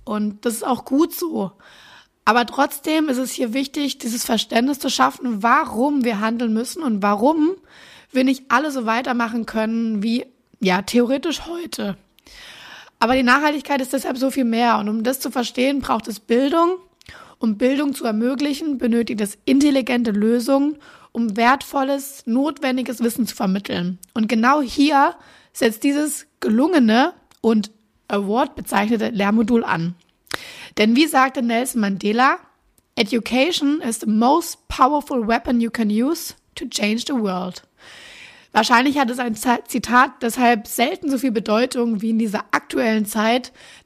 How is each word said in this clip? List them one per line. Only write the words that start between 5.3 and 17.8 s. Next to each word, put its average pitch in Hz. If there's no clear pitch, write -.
warum 269
wir 220
handeln 226
müssen 240
und 220
warum 294
wir 262
nicht 262
alle 285
so 262
weitermachen 233
können 220
wie, 233
ja, 185
theoretisch 254
heute. 320
Aber 240
die 262
Nachhaltigkeit 285
ist 262
deshalb 277
so 262
viel 262
mehr. 226
Und 208
um 220
das 262
zu 277
verstehen, 262
braucht 240
es 220
Bildung. 330
Um 220
Bildung 269